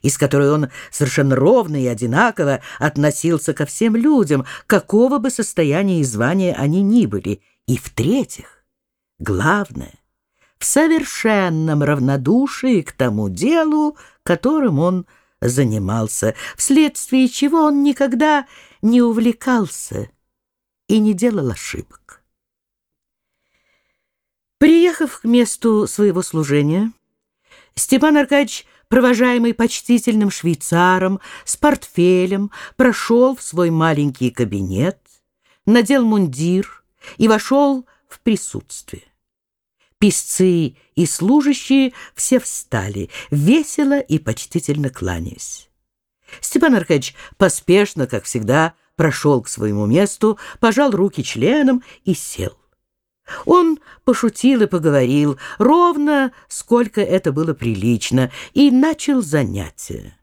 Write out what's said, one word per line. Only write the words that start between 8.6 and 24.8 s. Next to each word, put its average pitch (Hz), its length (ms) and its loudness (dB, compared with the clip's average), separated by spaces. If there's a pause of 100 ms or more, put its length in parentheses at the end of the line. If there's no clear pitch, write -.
главное, 104 760 -4 (640)
в - 80 -10
совершенном 202 1200 0
равнодушии 147 960 0
к - 120 -14
тому 107 360 -2
делу, 302 680 0 (280)
которым 240 560 0
он 180 260 0 (360)
занимался, 110 960 -2 (200)
вследствие 269 720 2
чего 285 360 0
он 294 200 2
никогда 277 640 0 (340)
не 240 200 4
увлекался 226 1080 -2 (800)
и 220 120 2
не 214 140 2
делал 185 380 0
ошибок. - 720 -14 (2250)
Приехав 330 640 4